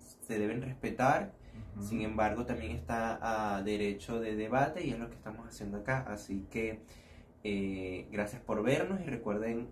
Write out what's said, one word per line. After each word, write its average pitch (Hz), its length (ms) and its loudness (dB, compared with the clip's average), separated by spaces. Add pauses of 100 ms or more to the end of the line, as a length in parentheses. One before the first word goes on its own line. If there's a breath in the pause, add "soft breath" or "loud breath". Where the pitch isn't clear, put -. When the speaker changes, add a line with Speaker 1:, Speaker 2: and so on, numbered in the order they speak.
(260)
Speaker 1:
se 110 120 0
deben 104 240 2
respetar. 135 680 2 (440 loud breath)
Speaker 2:
Ujú. 101 100 -4
Speaker 1:
Sin 113 160 0
embargo, 107 440 2
también 117 260 -2
está 113 840 0
a 98 60 0
derecho 104 580 0
de 110 140 0
debate 127 520 2
y 131 60 0
es 113 60 -4
lo 117 100 -4
que - 60 -12
estamos 110 320 -10
haciendo 101 320 -6
acá. 131 300 2
Así 98 420 -4
que, 110 300 -2 (640 loud breath)
eh, 95 680 -2
gracias 104 300 -2
por 104 220 0
vernos 165 380 4
y 175 40 -4
recuerden, 117 680 0